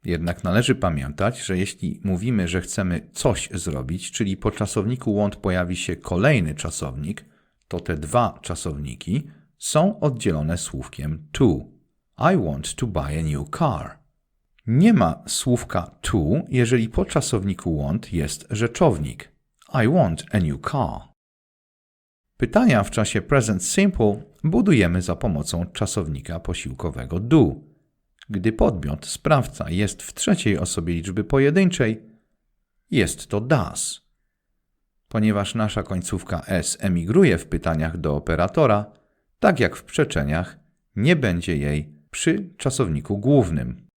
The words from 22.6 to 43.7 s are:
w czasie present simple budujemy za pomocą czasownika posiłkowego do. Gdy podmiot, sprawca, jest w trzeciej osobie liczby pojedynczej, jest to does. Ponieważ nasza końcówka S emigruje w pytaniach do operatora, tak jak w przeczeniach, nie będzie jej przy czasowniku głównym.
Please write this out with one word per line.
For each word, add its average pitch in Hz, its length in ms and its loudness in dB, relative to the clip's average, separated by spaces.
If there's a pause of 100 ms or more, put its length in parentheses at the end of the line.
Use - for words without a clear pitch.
w - 80 -4
czasie 104 300 0
present 110 420 2
simple 117 600 2 (200)
budujemy 156 580 4
za 87 140 -2
pomocą 85 500 -2
czasownika 85 720 -6
posiłkowego - 800 -6
do. 113 360 4 (760)
Gdy 107 240 0
podmiot, 76 520 -2
sprawca, - 640 -2
jest - 340 -2
w - 100 -16
trzeciej 110 440 0
osobie 87 360 -2
liczby 90 300 -4
pojedynczej, 139 800 2 (880)
jest 95 360 0
to 101 140 -2
does. 123 600 -2 (1040)
Ponieważ 107 480 0
nasza 107 280 -2
końcówka 92 640 -6
S 87 320 -2
emigruje 95 580 4
w - 100 -8
pytaniach 82 500 -2
do 76 180 -2
operatora, 104 760 2 (480)
tak 180 200 4
jak 101 160 2
w - 80 -16
przeczeniach, 78 760 -2 (360)
nie 139 200 4
będzie 87 420 0
jej 73 360 -2 (180)
przy - 460 -2
czasowniku 101 600 -2
głównym. 90 720 0 (100)